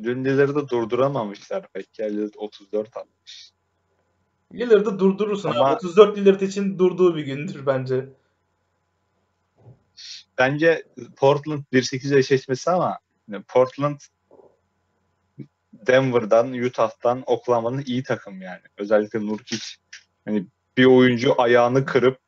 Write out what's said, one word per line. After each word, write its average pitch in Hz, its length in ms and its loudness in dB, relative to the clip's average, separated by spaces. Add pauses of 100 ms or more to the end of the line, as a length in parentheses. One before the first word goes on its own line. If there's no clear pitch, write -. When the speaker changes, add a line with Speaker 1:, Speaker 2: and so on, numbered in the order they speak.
Speaker 1:
Dün 123 220 -4
Lillard'ı 139 440 0
durduramamışlar 113 1040 -4
pek. - 260 -16
Ya 107 80 -6
Lillard 104 300 -6
otuz 104 360 -16
dört 107 240 -6
atmış. - 560 -20 (1000)
Speaker 2:
Lillard'ı 214 440 2
durdurursun 196 520 0
Speaker 1:
Ama 147 140 2
Speaker 2:
abi. 139 100 2
Otuz 175 220 -6
dört 202 220 6
Lillard 196 220 4
için 190 380 -4
durduğu 180 380 2
bir 151 60 -6
gündür 139 440 -10
bence. 131 420 -2 (2250)
Speaker 1:
Bence 147 460 0 (320)
Portland 147 460 0 (100)
bir 127 100 2
sekiz 131 300 -6
eşleşmesi 135 580 0
ama 156 280 -2 (300)
yani 101 200 -12
Portland 139 520 0 (1700)
Denver'dan, 123 800 0
Utah'tan, 123 720 -4
Oklahoma'nın 120 600 -2
iyi 127 160 -4
takım 101 400 -10
yani. 92 200 -16 (140)
Özellikle 104 500 -2
Nurkic. 107 380 -10 (600)
Hani 104 220 -4 (300)
bir 127 80 4
oyuncu 127 580 4
ayağını 120 420 4
kırıp 131 440 0